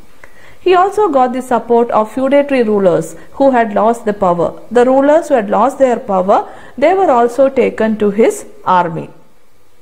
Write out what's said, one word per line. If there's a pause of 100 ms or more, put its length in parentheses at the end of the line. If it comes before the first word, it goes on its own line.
(600)
He
also
got
the
support
of
feudatory
rulers (180)
who
had
lost
the
power.
The
rulers
who
had
lost
their
power, (280)
they
were
also
taken
to
his (200)
army. (720)